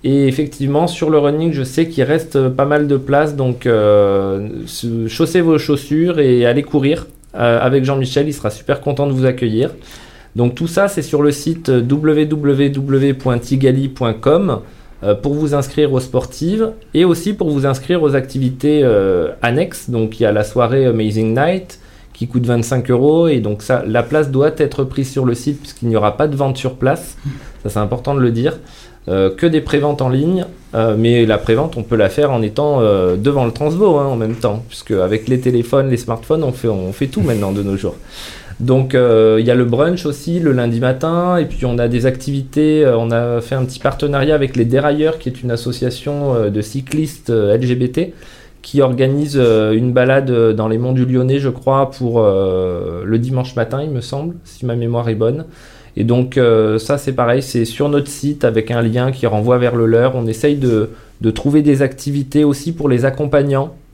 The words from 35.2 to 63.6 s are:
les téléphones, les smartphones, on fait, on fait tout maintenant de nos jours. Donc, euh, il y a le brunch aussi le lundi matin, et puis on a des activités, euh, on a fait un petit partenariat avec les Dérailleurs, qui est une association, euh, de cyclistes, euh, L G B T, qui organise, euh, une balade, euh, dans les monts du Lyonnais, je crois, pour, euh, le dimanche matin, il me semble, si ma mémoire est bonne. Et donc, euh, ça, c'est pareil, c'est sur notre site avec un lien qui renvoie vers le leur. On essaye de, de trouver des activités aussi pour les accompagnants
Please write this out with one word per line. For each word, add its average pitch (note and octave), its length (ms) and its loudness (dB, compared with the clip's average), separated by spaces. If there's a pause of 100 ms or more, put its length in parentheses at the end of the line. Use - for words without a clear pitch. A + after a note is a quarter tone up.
les B2+ 100 2
téléphones, B2+ 520 0
les B2 60 0
smartphones, D#3 460 -4
on C3+ 80 -2
fait, B2 160 -6
on G2 260 -2
fait C3+ 140 -4
tout B2 140 -4
maintenant G2+ 320 0
de G2+ 100 -4
nos G2 140 -2
jours. G2 180 -6 (640)
Donc, B2+ 380 0
euh, A2+ 420 6
il A2 80 2
y A#2+ 60 4
a - 20 4
le B2 100 4
brunch D3+ 420 0
aussi E3+ 340 -4
le D#3 100 2
lundi A#2+ 300 0
matin, E3 560 0
et D#3+ 80 0
puis - 220 -6
on A#2+ 120 -2
a A#2+ 80 0
des A#2+ 180 0
activités, C#3 800 0
euh, A#2+ 140 4
on A#2 140 -2
a A#2+ 280 0
fait A#2 140 -6
un C3 100 0
petit B2+ 140 -8
partenariat C#3+ 560 0
avec C3+ 220 0
les A#2+ 80 2
Dérailleurs, D3 540 0
qui C3 100 -6
est B2 120 -8
une B2 120 -4
association, B2+ 840 -4
euh, G#2+ 160 0
de G#2 100 -2
cyclistes, C#3 720 -6
euh, G#2+ 240 2
L A#2+ 100 2
G B2 120 0
B B2+ 160 -2
T, F3 200 -2 (500)
qui - 180 0
organise, C3+ 580 0
euh, A2 320 4
une A#2+ 220 2
balade, C3 380 2
euh, A2+ 220 4
dans A2 140 -2
les A2 120 0
monts B2+ 160 -2
du B2+ 100 2
Lyonnais, B2+ 340 2
je C3+ 120 -2
crois, C3+ 420 0
pour, A#2+ 260 -2
euh, F#2 840 0
le A2 160 0
dimanche B2+ 340 -4
matin, B2+ 300 -4
il D#3 60 -6
me B2+ 100 -4
semble, D3+ 420 -8
si - 240 -12
ma A#2+ 80 -4
mémoire A#2 340 -2
est A2+ 60 -2
bonne. A#2+ 300 -2 (520)
Et G#2+ 80 0
donc, B2+ 320 0
euh, A2+ 420 4
ça, C#3+ 200 -2
c'est C#3 140 -4
pareil, B2+ 300 2
c'est A#2+ 220 -2
sur D3 240 -2
notre C#3+ 220 0
site C#3+ 340 -4
avec A2 260 0
un A#2 120 0
lien B2 300 0
qui C3 140 -4
renvoie A2 320 2
vers A#2+ 180 0
le A#2 100 2
leur. A#2+ 280 4
On A#2+ 120 -2
essaye C#3+ 300 0
de, A#2 340 0 (320)
de A2+ 80 2
trouver C#3+ 320 2
des C#3+ 200 2
activités C#3+ 600 -2
aussi D3 280 -2
pour D#3 180 -2
les B2 160 2
accompagnants C#3 680 0 (200)